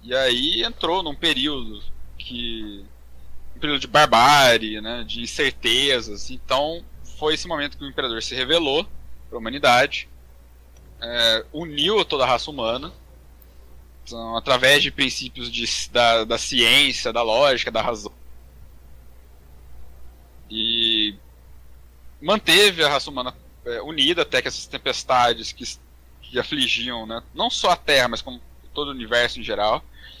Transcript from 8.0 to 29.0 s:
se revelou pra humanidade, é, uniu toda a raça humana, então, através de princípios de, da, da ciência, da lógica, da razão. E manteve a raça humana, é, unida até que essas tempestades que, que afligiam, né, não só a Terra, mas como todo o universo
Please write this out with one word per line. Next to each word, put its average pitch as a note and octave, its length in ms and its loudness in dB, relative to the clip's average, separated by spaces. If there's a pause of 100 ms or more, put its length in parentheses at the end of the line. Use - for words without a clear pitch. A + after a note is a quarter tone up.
se - 140 -8
revelou D3+ 520 0 (420)
pra B2+ 80 -10
humanidade, B2+ 720 2 (920)
é, A#2 500 2
uniu E3 540 0
toda C#3 180 0
a B2 40 4
raça B2+ 220 2
humana, C3+ 420 -4 (1120)
então, A2+ 320 -8
através C3 480 6
de C#3+ 80 -2
princípios B2+ 600 -6
de, A#2 140 -6 (240)
da, A#2 360 4
da A#2 120 -2
ciência, B2 760 2
da A#2 80 0
lógica, A#2+ 500 2
da A2+ 100 0
razão. G#2+ 300 -4 (2500)
E A2 680 0 (1040)
manteve F#3 640 4
a C#3+ 60 6
raça C#3 200 0
humana, B2+ 240 -6 (320)
é, A#2+ 160 -6
unida D#3 420 0
até C3 180 0
que A#2+ 60 -4
essas - 200 -8
tempestades A#2+ 840 0
que, - 120 -14 (580)
que - 160 -8
afligiam, A#2+ 680 -2
né, A2+ 180 -10 (100)
não G3 160 -2
só - 220 0
a A#3 40 4
Terra, C3 340 2
mas A2+ 120 -6
como B2 200 -14 (320)
todo D3 160 -4
o - 20 -8
universo A#2+ 480 0